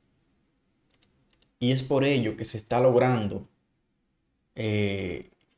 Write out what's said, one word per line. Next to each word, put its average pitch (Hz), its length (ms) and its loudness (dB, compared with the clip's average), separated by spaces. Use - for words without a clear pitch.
Y 123 120 0
es 131 120 0
por 135 220 0
ello 123 320 0
que 113 100 -8
se - 100 -4
está 120 240 -2
logrando, 123 680 2
eh, 98 760 -4